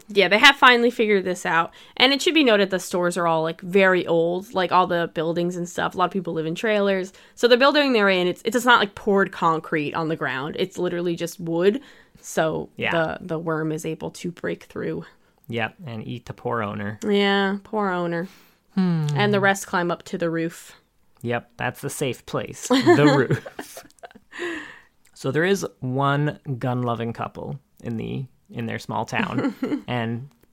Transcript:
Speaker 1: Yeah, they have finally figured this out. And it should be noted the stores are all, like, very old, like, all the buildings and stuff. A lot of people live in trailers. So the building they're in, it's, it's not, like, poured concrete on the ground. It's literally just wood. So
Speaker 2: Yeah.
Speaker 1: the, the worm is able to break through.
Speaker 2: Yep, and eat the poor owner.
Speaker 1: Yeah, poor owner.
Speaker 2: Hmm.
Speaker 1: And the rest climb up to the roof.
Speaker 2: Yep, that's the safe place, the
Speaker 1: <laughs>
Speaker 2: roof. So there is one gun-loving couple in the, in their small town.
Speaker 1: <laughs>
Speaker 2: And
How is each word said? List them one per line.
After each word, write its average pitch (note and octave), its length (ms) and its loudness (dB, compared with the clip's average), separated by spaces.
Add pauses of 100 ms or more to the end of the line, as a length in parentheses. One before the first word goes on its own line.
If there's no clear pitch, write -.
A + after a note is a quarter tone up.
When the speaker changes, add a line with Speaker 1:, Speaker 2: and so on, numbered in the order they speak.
(120)
Speaker 1:
Yeah, G3 140 4
they G3 120 2
have C#4 180 8
finally B3 340 6
figured G#3+ 340 2
this F3+ 220 -6
out. E3+ 260 0 (240)
And C4 160 4
it C4+ 80 0
should E4+ 140 0
be D#4 80 6
noted G3+ 280 4
the F#3 100 -2
stores F3 360 -2
are F3 120 0
all, D#3+ 160 2
like, E3 160 -6
very F#3 480 4
old, F3 440 0
like, F#3 200 0
all F3+ 160 4
the E3+ 260 0
buildings E3+ 400 -2
and F3 140 -6
stuff. F3 260 -4
A F3+ 40 -6
lot F3+ 80 2
of F3 40 -6
people F3+ 220 -6
live D#3+ 140 -4
in E3 100 -4
trailers. G3+ 560 0 (240)
So - 100 0
the A#3+ 100 8
building C#4 360 4
they're G#3 160 4
in, F3+ 180 2
it's, F3+ 180 -2
it's A#3 200 -2
not, B3 160 6
like, G3+ 160 -2
poured G3 340 2
concrete D#3+ 640 -2
on D#3+ 140 -2
the D#3+ 80 -2
ground. C3+ 420 -6
It's F#3 200 -4
literally F3 360 -2
just E3 240 -8
wood. F3+ 420 2 (400)
So D#3+ 560 -4
Speaker 2:
Yeah. A#2 140 -2
Speaker 1:
the, E3 340 -2
the D#3+ 140 -6
worm D#3+ 320 -2
is D#3 160 -6
able D#3+ 240 -8
to F3 220 -10
break F3 320 -8
through. E3 400 -8 (420)
Speaker 2:
Yep, A2+ 300 -6 (100)
and A2+ 180 -12
eat A#2+ 220 -12
the - 80 -14
poor A#2+ 260 -4
owner. G#2 380 -6 (100)
Speaker 1:
Yeah, G3+ 540 2
poor G#3 280 -4
owner. F3 360 -2 (480)
Speaker 2:
Hmm. E3+ 400 2
Speaker 1:
And G#3 180 2
the G3+ 60 2
rest G3 300 0
climb F3 240 0
up E3 140 -6
to F#3+ 120 -8
the E3+ 100 -2
roof. E3 460 -6 (480)
Speaker 2:
Yep, A#2 340 -4
that's A#2+ 260 -6
the C#3 80 -6
safe - 360 -6
place, - 400 -8
the A3+ 480 6
Speaker 1:
<laughs> C#3 140 2
Speaker 2:
roof. - 560 -6 (1300)
So - 160 -6
there D3+ 140 0
is F#3+ 200 0 (140)
one C#3 640 0 (180)
gun-loving A#2+ 540 -2
couple A2 460 -10 (240)
in A#2 140 -6
the, A#2 280 -6 (260)
in A#2+ 160 -8
their A2 120 -6
small A2 260 -6
town. - 560 -2
Speaker 1:
<laughs> B3+ 260 -6
Speaker 2:
And A#2+ 440 -4 (220)